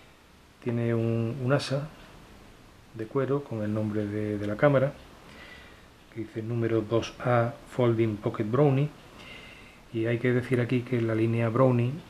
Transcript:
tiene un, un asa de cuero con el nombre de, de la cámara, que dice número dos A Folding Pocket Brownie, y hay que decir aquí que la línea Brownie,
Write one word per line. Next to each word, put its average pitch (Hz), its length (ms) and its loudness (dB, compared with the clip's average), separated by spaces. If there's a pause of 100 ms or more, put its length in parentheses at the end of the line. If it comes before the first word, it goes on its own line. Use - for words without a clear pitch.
(640)
tiene 117 320 0
un, 113 480 0
un 123 120 2
asa 143 340 -2 (1040)
de 110 140 -10
cuero 139 360 -2
con 110 200 -8
el 107 100 -2
nombre 107 340 -2
de, 104 300 -4
de 101 100 -6
la 104 100 -4
cámara, 143 360 4 (1200)
que 113 80 -12
dice 107 220 -8
número 113 400 0
dos 110 380 0
A 120 340 2 (160)
Folding 113 480 2
Pocket 110 260 -2
Brownie, 139 460 4 (1040)
y 113 100 -2
hay 117 140 0
que 123 120 2
decir 123 300 0
aquí 123 220 0
que 120 180 -2
la 113 140 0
línea 113 340 2
Brownie, 123 460 4 (160)